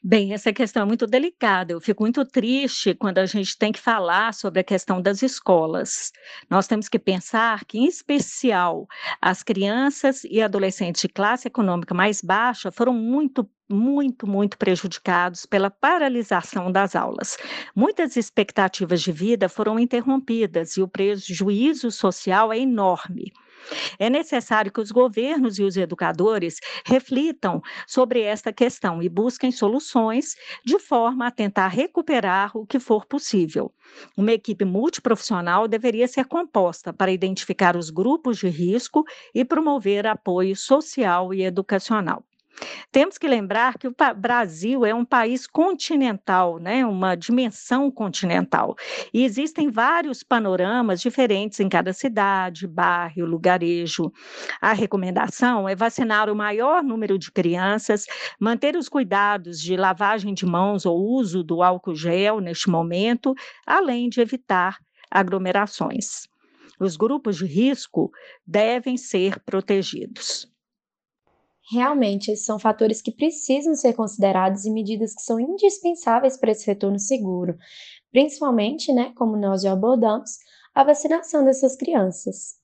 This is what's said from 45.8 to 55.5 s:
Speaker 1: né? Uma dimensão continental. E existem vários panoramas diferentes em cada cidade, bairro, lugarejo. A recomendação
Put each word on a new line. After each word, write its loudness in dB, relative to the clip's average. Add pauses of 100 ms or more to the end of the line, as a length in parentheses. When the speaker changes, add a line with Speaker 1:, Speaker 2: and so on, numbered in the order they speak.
Speaker 1:
né? 0
Uma 0
dimensão 0
continental. 0 (380)
E 4
existem 0
vários 0
panoramas 0
diferentes 0
em 2
cada 0
cidade, -2
bairro, -2
lugarejo. 0 (480)
A 2
recomendação 0